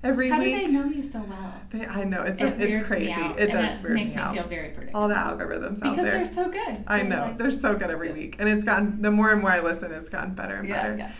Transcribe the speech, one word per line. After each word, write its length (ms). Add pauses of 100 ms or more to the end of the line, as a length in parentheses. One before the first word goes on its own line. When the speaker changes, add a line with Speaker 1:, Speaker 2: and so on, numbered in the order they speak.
Speaker 1:
every 280
Speaker 2:
How 80
Speaker 1:
week. 160
Speaker 2:
do 80
they 60
know 180
you 160
so 280
well? 240 (180)
Speaker 1:
They, 140
I 180
know, 200
it's 180
Speaker 2:
It 20
Speaker 1:
a, 60
it's 100
Speaker 2:
weirds 280
Speaker 1:
crazy. 180
Speaker 2:
me 80
out, 260
Speaker 1:
It 40
Speaker 2:
and 100
Speaker 1:
does 260
Speaker 2:
it 40
Speaker 1:
weird 120
Speaker 2:
makes 160
Speaker 1:
me 60
Speaker 2:
me 40
Speaker 1:
out. 120
Speaker 2:
feel 140
very 220
predictable. 320
Speaker 1:
All 60
the 80
algorithms 680
out 140
Speaker 2:
Because 0 (120)
Speaker 1:
there. 40
Speaker 2:
they're 140
so 260
good. 360
Speaker 1:
I 120
Speaker 2:
They're 80
Speaker 1:
know. 140
Speaker 2:
like, 160
Speaker 1:
They're 140
so 220
good 160
every 200
Speaker 2:
yes. 80
Speaker 1:
week. 220
And 100
it's 160
gotten, 360
the 100
more 200
and 100
more 100
I 100
listen, 320
it's 160
gotten 260
better 200
and 120
Speaker 2:
Yeah, 160
Speaker 1:
better. 140
Speaker 2:
yeah. 220